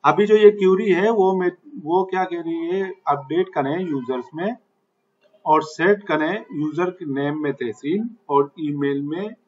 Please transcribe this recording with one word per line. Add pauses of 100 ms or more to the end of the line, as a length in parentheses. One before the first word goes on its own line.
अभी
जो
ये
query
है
वो
मैं, (260)
वो
क्या
कह
रही
है, (180)
update
करें
users (100)
में (880)
और
set
करें
user
के
name
में
तहसीन (200)
और
email
में (140)